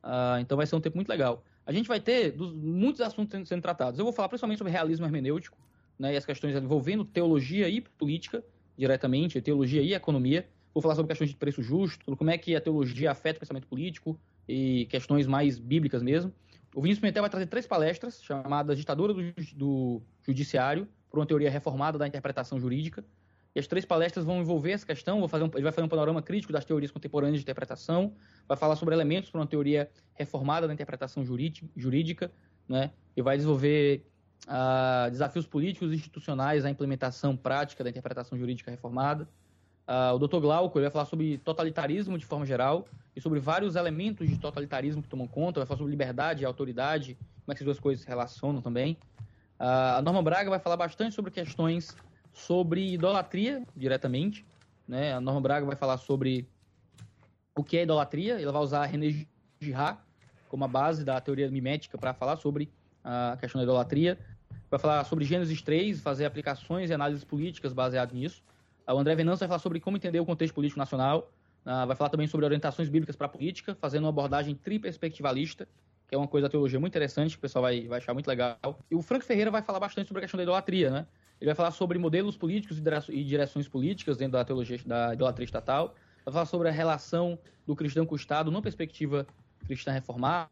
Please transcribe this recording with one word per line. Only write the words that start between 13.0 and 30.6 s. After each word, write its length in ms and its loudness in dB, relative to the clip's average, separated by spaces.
afeta 260 -2
o 20 -18
pensamento 280 -10
político 520 -6
e 400 2
questões 400 2
mais 320 4
bíblicas 420 2
mesmo. 300 2
O 80 -2
Vinícius 200 2
Pimentel 200 2
vai 80 2
trazer 180 -2
três 200 -4
palestras 560 0
chamadas 540 0
Ditadura 360 0
do, 80 -2
do 460 0
Judiciário, 600 0
por 100 0
uma 60 2
teoria 260 4
reformada 460 -2
da 100 0
interpretação 520 -4
jurídica, 440 -4
E 60 0
as 80 -4
três 160 0
palestras 400 2
vão 160 0
envolver 320 0
essa 140 -4
questão, 340 -2
vou 80 0
fazer 160 0
um, 100 2
ele 100 0
vai 100 0
fazer 120 0
um 40 -4
panorama 320 2
crítico 320 -4
das 100 0
teorias 260 0
contemporâneas 500 0
de 40 -4
interpretação, 680 -2
vai 80 2
falar 220 4
sobre 180 2
elementos 340 2
para 120 -4
uma 60 -2
teoria 420 2
reformada 540 -2